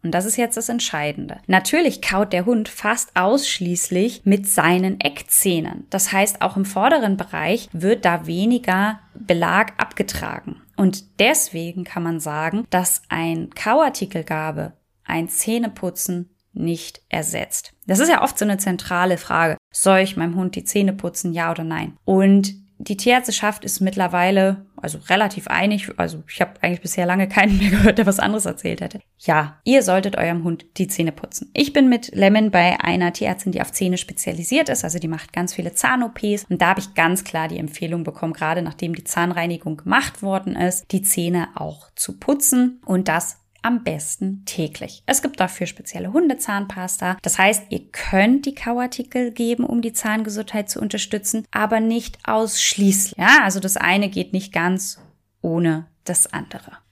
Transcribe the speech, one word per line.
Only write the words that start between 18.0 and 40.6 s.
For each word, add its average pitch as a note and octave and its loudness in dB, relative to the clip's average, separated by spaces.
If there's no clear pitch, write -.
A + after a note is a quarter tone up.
ja D#4+ 4
oft - 0
so G#3+ 0
eine G3+ 0
zentrale F3+ 0
Frage. E3 0
Soll F#3+ 4
ich F#3+ 0
meinem E3+ -2
Hund F#3 -2
die F3 -8
Zähne G3 2
putzen, F3+ -6
ja E3 -2
oder E3+ -4
nein? D#3+ -6
Und G3 6
die G3+ -6
Tierärzteschaft A#3+ 0
ist - -6
mittlerweile, F#3+ 2
also D#3 -10
relativ G3 0
einig, G3 0
also E3 -2
ich - -6
habe - -2
eigentlich F3 -2
bisher F3+ -2
lange F#3 2
keinen G3 4
mehr G3 4
gehört, G3+ 6
der A3 4
was G3 4
anderes G#3+ 0
erzählt E3+ -6
hätte. G3 -10
Ja, D#3 0
ihr B3+ 6
solltet F#3+ 2
eurem E3+ -2
Hund E3 -4
die F#3 -2
Zähne E3 -2
putzen. - -12
Ich C#4+ 0
bin C#4 6
mit A#3+ 2
Lemon G3+ 4
bei F3+ 4
einer F3 0
Tierärztin, - -4
die - -4
auf - -4
Zähne F#3 -2
spezialisiert F3+ -4
ist, - -2
also E3+ -4
die E3 -6
macht D#3+ -8
ganz F3+ -4
viele E3+ -6
Zahn-O B3 0
Ps. G#3 -2
Und F3+ 0
da E3+ 4
habe G3 2
ich - -14
ganz F3+ 2
klar D#3+ -4
die E3 -8
Empfehlung E3 -6
bekommen, D#3+ -6
gerade E3 -2
nachdem E3+ -6
die E3+ -10
Zahnreinigung E3+ -2
gemacht - 0
worden F#3+ -2
ist, - -2